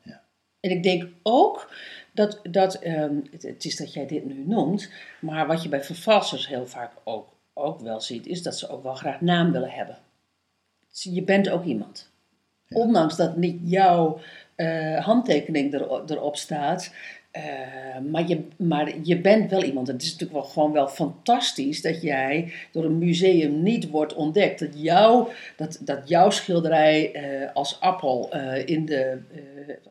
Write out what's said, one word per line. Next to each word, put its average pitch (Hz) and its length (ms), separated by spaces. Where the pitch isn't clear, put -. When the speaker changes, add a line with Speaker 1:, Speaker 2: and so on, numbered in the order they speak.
Speaker 1:
Ja. - 200
Speaker 2:
En 185 120
ik 175 120
denk 180 240
ook 294 500
dat, 208 280
dat, 190 260
ehm, 156 400
het, 160 120
het - 220
is - 100
dat - 180
jij 143 140
dit - 180
nu 135 220
noemt, 196 420
maar 156 260
wat 165 160
je 165 60
bij 139 140
vervalsers - 640
heel 123 200
vaak 120 240
ook, 110 240
ook 143 260
wel 110 220
ziet, 117 260
is 175 160
dat 131 140
ze - 120
ook 135 140
wel 131 120
graag 143 260
naam 170 300
willen 127 200
hebben. - 260
Dus - 140
je 180 100
bent 196 260
ook 175 160
iemand. - 440
Speaker 1:
Ja. - 120
Speaker 2:
Ondanks 180 360
dat 165 220
niet 175 260
jouw, 170 560
eh, 160 500
handtekening 156 680
er-, 131 340
erop 147 280
staat, 143 580
eh, 156 120
maar 170 160
je, 165 200
maar 151 360
je 165 180
bent 202 280
wel 190 140
iemand. 131 240
Het 127 140
is - 100
natuurlijk 151 280
wel 135 100
gewoon 151 220
wel 143 160
fantastisch 151 920
dat - 200
jij 147 520
door 165 140
een 160 120
museum 170 640
niet 220 260
wordt 151 240
ontdekt. 160 460
Dat 151 100
jouw, 214 480
dat, - 260
dat - 280
jouw 175 200
schilderij, 156 840
eh, 139 400
als - 260
appel, 139 520
eh, 135 360
in 156 180
de, 131 320
eh, 143 420